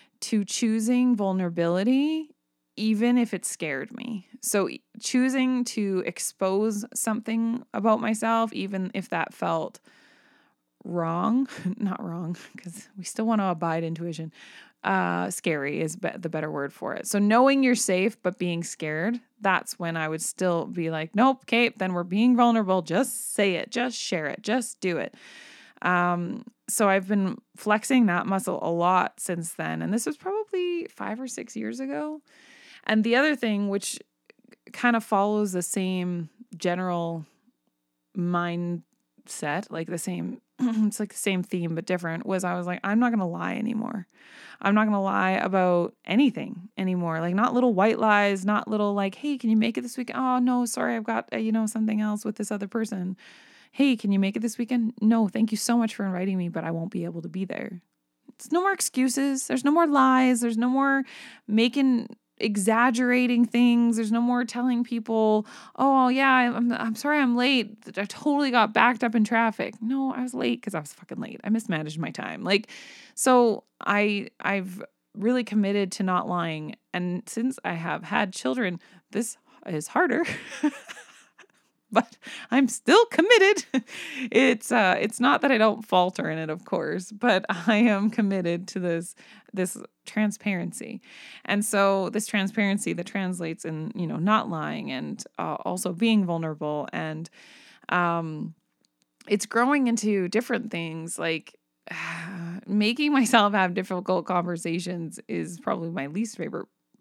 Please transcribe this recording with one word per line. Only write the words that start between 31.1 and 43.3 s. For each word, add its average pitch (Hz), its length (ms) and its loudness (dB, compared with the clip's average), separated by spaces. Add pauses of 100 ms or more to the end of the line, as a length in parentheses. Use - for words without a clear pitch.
or 262 80 -10
six - 280 -12
years 220 240 -8
ago. 294 420 -8 (640)
And 220 180 2
the 233 120 2
other 294 200 4
thing, 202 340 0
which - 300 -4 (760)
kind 240 220 2
of 220 80 0
follows 208 480 2
the 180 100 -2
same 180 680 -2 (260)
general 175 720 -4 (920)
mindset, 175 1500 -4
like 165 180 -8
the 170 100 -6
same, 180 520 -6
<clears throat> - 100 -18
it's 220 400 0
like 208 120 -4
the - 60 -14
same 185 260 0
theme, 170 320 -4
but 165 100 -6
different, 170 400 -4
was 190 180 -2
I 180 120 -2
was 175 100 -4
like, 180 180 -6
"I'm 208 160 2
not 240 120 4
gonna 196 160 0
lie 175 280 -4